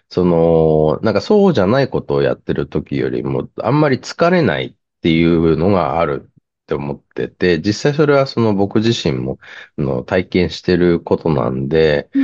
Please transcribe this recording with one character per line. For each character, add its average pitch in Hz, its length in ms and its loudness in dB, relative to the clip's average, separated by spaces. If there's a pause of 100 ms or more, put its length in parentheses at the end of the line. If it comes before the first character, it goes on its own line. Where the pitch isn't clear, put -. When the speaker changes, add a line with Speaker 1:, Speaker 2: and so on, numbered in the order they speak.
Speaker 1:
そ 92 160 -2
の、 80 760 2
な 104 80 0
ん 107 60 -2
か 98 60 -2
そ 208 260 2
う 175 60 2
じ 113 80 0
ゃ 92 40 2
な 123 160 2
い 131 80 -2
こ 76 140 -4
と - 100 -6
を 71 80 0
や 65 140 0
っ - 20 -20
て - 160 -8
る 73 140 -4
時 - 300 -6
よ 65 120 -2
り 62 140 -6
も、 67 260 -6 (140)
あ 113 80 -2
ん 147 100 2
ま 151 80 2
り 127 80 0
疲 - 320 -2
れ 180 140 2
な 78 160 0
い 65 80 -6
っ - 60 -16 (280)
て 87 80 0
い 82 160 2
う 82 320 2
の 82 120 0
が 82 300 0
あ 85 60 2
る 71 240 -6
っ - 400 -20
て 78 60 -4
思 71 180 -6
っ 71 80 -14 (140)
て 60 120 -6
て、 87 320 0
実 101 300 -2
際 143 60 -4
そ 151 100 2
れ 143 80 2
は 135 140 2
そ - 120 -6
の 113 140 2
僕 98 220 -2
自 110 140 2
身 87 280 -2
も、 65 220 -6 (400)
あ - 20 0
の、 67 220 -2
体 92 240 -2
験 87 240 0
し - 100 -14
て 90 160 2
る 85 220 2
こ 92 180 -2
と - 120 -4
な 64 200 0
ん 65 180 -4
で、 76 460 2
Speaker 2:
う 277 100 0